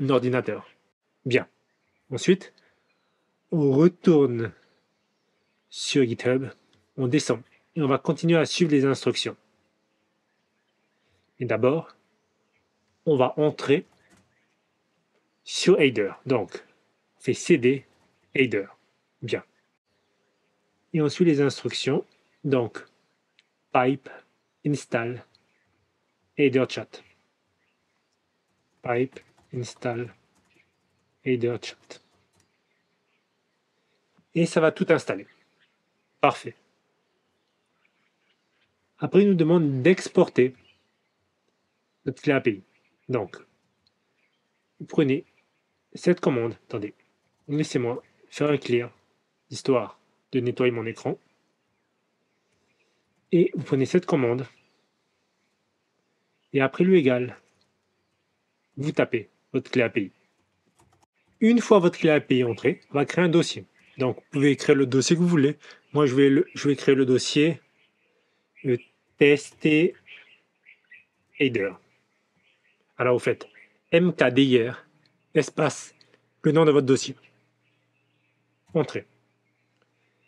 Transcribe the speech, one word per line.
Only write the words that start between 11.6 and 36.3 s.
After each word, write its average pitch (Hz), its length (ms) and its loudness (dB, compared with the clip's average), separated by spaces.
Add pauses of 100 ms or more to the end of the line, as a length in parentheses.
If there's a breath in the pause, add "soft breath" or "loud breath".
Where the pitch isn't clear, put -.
on 156 100 2
va 123 240 2
entrer 151 460 0 (1600)
sur - 340 2
Aider. 110 320 0 (140)
Donc, 120 360 -4 (560)
on - 40 -20
fait 120 120 -2
C - 240 2
D 131 280 0 (500)
Aider. 110 320 -2 (540)
Bien. 110 240 -8 (1500)
Et 160 80 0
on 147 60 2
suit 160 160 0
les 151 160 2
instructions. 135 640 -2 (400)
Donc, 127 400 -2 (920)
pipe, 131 360 -2 (560)
install, 123 580 -6 (1120)
Aider 131 300 2
chat. - 340 -14 (1800)
Pipe, 123 360 -4 (340)
install, 120 600 -10 (1120)
Aider 120 360 -2
chat. - 400 -18 (2250)
Et 170 120 0
ça 165 160 -2
va 156 100 2
tout - 180 -4
installer. 113 380 -2 (920)
Parfait. - 340 -2 (2500)